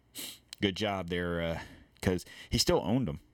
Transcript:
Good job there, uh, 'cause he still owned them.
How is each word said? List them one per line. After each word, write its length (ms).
Good 160
job 320
there, 320
uh, 180
'cause 220
he 100
still 260
owned 240
them. 120